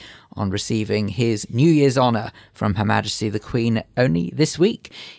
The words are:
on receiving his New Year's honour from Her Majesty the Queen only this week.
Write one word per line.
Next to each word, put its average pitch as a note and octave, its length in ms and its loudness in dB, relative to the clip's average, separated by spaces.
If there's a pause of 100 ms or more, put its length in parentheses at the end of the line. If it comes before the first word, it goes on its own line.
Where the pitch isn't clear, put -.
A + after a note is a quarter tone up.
(340)
on G2+ 160 -4
receiving G#2 580 -2
his A2 420 -2
New C3+ 180 2
Year's C#3 300 4
honour A#2 320 0 (220)
from G#2 240 -2
Her G#2+ 80 0
Majesty G#2+ 440 -2
the G#2+ 120 -4
Queen A#2 420 -2 (140)
only B2+ 360 0
this D3+ 240 0
week. F#3 360 0 (260)